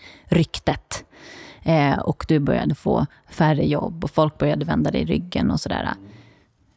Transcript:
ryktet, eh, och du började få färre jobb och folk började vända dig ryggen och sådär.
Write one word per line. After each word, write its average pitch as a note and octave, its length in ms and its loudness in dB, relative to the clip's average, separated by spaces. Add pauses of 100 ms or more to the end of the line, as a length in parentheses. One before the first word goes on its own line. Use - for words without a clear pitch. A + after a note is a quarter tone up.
(240)
ryktet, - 800 -2 (580)
eh, D3 360 2
och - 300 -4
du D#3 100 4
började C#3 360 0
få B2+ 320 0 (240)
färre D3+ 360 2
jobb D3+ 380 -2
och C#3+ 60 -4
folk D#3 280 0
började D3 260 0
vända D3+ 260 0
dig C3+ 140 -2
ryggen - 460 -2
och D#3 100 -2
sådär. - 280 -6 (880)